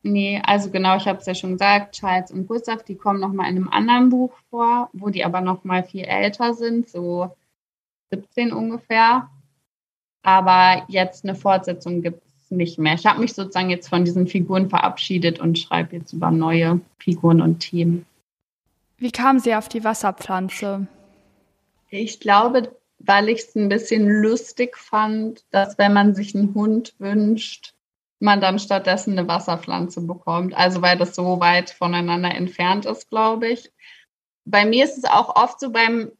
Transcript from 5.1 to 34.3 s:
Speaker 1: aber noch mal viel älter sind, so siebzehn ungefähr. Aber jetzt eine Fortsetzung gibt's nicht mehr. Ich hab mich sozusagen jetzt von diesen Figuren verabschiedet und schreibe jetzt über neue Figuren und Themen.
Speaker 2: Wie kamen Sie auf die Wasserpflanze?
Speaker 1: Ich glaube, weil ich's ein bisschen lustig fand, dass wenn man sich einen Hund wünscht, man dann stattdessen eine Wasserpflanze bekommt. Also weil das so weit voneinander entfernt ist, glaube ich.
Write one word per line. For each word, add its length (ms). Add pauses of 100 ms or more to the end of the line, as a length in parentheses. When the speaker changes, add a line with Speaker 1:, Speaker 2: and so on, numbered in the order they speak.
Speaker 1:
aber 160
noch 240
mal 180
viel 220
älter 480
sind, 380
so 440 (760)
siebzehn 420
ungefähr. 760 (920)
Aber 680
jetzt 360
eine 100
Fortsetzung 680
gibt's 480
nicht 280
mehr. 140
Ich 140
hab 120
mich 140
sozusagen 380
jetzt 180
von 160
diesen 220
Figuren 420
verabschiedet 720
und 180
schreibe 380
jetzt 160
über 180
neue 520 (160)
Figuren 420
und 200
Themen. 440 (960)
Speaker 2:
Wie 120
kamen 300
Sie 140
auf 160
die 140
Wasserpflanze? 1000 (1000)
Speaker 1:
Ich 320
glaube, 560 (220)
weil 320
ich's 240
ein 160
bisschen 380
lustig 680
fand, 760
dass 280
wenn 160
man 200
sich 200
einen 200
Hund 440
wünscht, 760 (460)
man 200
dann 180
stattdessen 600
eine 100
Wasserpflanze 720
bekommt. 540
Also 280
weil 140
das 180
so 260
weit 300
voneinander 640
entfernt 520
ist, 240
glaube 380
ich. 220 (760)